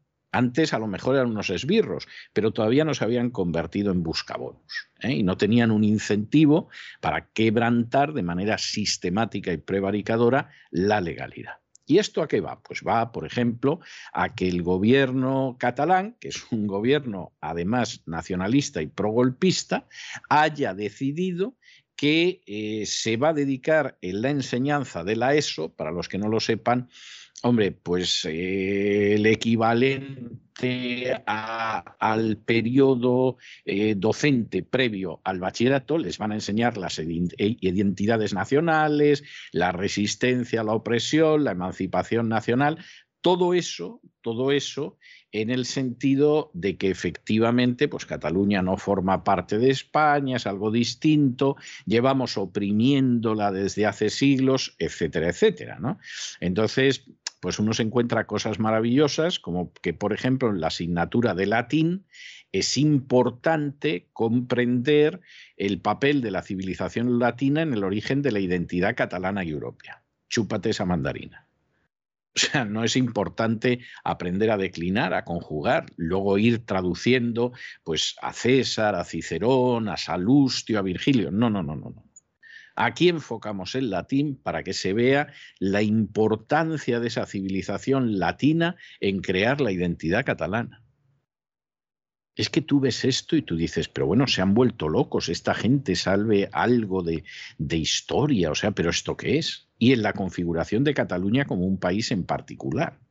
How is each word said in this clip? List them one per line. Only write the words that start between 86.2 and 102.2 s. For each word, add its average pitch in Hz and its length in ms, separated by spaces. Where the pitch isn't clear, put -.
de 120 80
esa 113 180
civilización 98 920
latina 156 560
en 98 220
crear 107 400
la 113 100
identidad 90 540
catalana. 110 580
Es 110 140
que - 100
tú 143 220
ves 131 240
esto 135 320
y 143 60
tú 85 120
dices, 80 320
"Pero 67 200
bueno, 120 200
se 98 140
han 95 120
vuelto 113 360
locos, 104 400
esta 85 240
gente 123 420
sabe 101 560
algo 110 500
de, 82 220
de 78 200
historia, 87 760
o 71 40
sea, 104 160
¿pero 85 180
esto - 260
qué 113 220
es?". - 320
Y 123 140
en 117 80
la 104 100
configuración 87 720
de 147 100
Cataluña 101 520
como 92 200
un 95 140
país 95 320
en 90 140